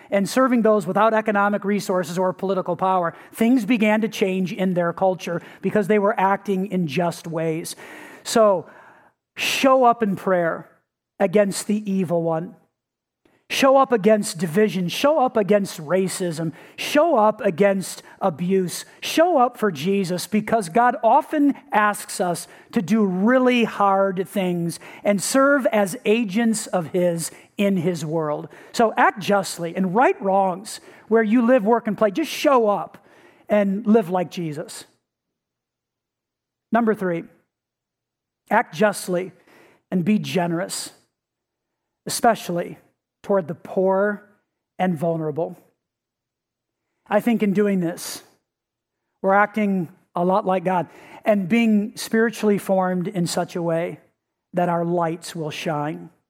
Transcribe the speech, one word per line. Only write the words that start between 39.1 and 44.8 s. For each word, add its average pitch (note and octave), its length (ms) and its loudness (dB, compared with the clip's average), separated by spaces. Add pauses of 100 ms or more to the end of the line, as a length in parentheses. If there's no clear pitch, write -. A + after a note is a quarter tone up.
and F#3 140 0
be G#3 160 2
generous, F3 720 -4 (1120)
especially E3+ 720 -2 (440)
toward G3 260 0
the E3 60 -8
poor G3 720 -2 (520)
and F#3 180 0